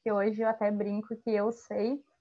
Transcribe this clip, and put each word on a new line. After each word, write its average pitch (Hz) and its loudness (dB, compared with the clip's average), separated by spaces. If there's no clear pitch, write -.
que 226 -2
hoje 208 2
eu 220 2
até 220 2
brinco 208 -2
que 233 -4
eu 214 2
sei 233 -2